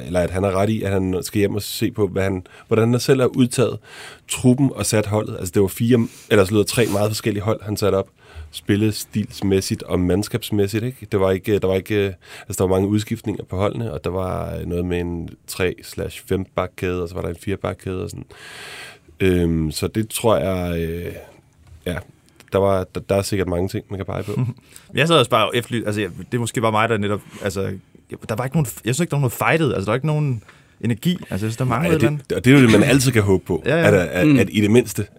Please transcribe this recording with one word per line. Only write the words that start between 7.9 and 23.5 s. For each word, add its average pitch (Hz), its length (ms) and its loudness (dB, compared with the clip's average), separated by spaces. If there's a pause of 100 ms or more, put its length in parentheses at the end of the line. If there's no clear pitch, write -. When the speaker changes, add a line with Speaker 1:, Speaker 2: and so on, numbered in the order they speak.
Speaker 1:
op. 98 120 0 (440)
Spillestilsmæssigt 104 1300 -2
og 90 160 -2
mandskabsmæssigt, 101 840 0
ikke? 127 280 -10
Det 101 80 0
var 95 120 2
ikke, 95 280 0
der 92 80 -2
var 95 80 2
ikke, 95 200 -2 (520)
altså, 98 160 -2
der - 0 -
var 92 120 2
mange 98 120 2
udskiftninger 107 560 -4
på - 140 -10
holdene, 104 360 -4
og - 100 -8
der 90 60 -4
var, 87 460 -4
øh, 80 100 -8
noget 87 200 -4
med 90 140 -2
en 87 300 -6 (180)
tre - 360 -4
slash - 440 -10
fem 95 180 -2 (100)
bakkæde, 90 480 -4
og 85 60 -6
så 90 60 -14
var 90 60 -8
der 87 80 -6
en 87 60 -8
fire 95 220 -6
bakkæde 92 460 -8
og 92 60 -8
sådan. 92 160 -14 (920)
Øhm, 85 520 2
så 92 160 -4
det 107 220 -4
tror 110 280 2
jeg, 87 440 -2
øh, 85 300 -6 (720)
ja, 87 100 -6 (560)
der 98 60 2
var, 95 260 2 (120)
der, - 60 -8
der - 140 0
er 98 60 2
sikkert 95 260 -2
mange 90 200 0